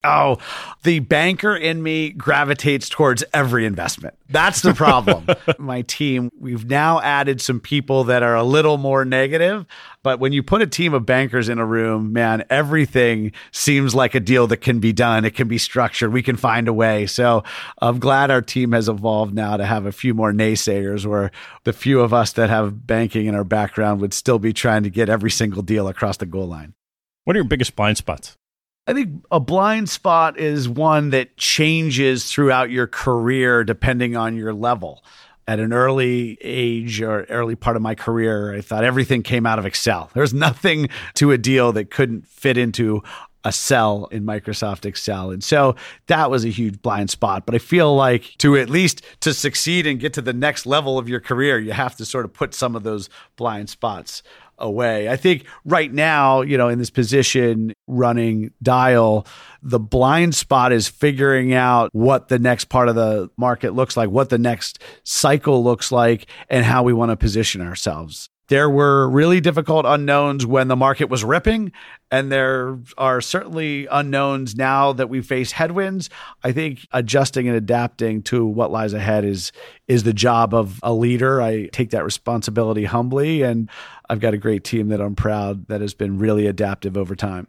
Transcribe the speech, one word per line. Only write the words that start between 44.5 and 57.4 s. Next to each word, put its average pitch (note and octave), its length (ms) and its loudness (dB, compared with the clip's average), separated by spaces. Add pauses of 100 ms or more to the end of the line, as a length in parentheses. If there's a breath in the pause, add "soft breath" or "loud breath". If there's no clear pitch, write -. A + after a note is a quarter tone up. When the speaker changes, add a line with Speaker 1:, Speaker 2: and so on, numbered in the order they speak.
Speaker 1:
Excel. F#2+ 440 -8
And F#2 140 -10
so C#3+ 320 4 (320 loud breath)
that D#3 240 0
was B2 120 0
a A2+ 60 -2
huge G#2 320 -4
blind G#2 300 -4
spot. G2 340 -4
But A#2+ 80 -2
I A#2 60 2
feel D#3 360 2
like B2+ 440 2
to C#3+ 180 6
at B2+ 140 0
least F3 320 0 (160 loud breath)
to D#3 160 -2
succeed D#3 500 -2
and C3+ 140 -2
get C3+ 140 -6
to C#3+ 80 -6
the A#2+ 120 -4
next C#3+ 320 -2
level C3+ 320 0
of A#2 100 -6
your B2 120 -4
career, B2+ 400 0
you G#2+ 140 -6
have B2+ 240 -4
to A2+ 80 -12
sort B2 200 -6
of F#2+ 80 -14
put - 220 -6
some A#2+ 200 -4
of A2 60 -8
those G#2 260 -8 (300 loud breath)
blind G#2+ 320 -6
spots - 540 -10 (360 loud breath)
away. A2 500 -2
I B2+ 60 0
think E3+ 300 0 (200 loud breath)
right D#3 260 0
now, C#3+ 500 4
you C#3 160 0
know, B2 100 4
in A#2+ 120 0
this A#2 100 -4
position A#2 840 2 (140)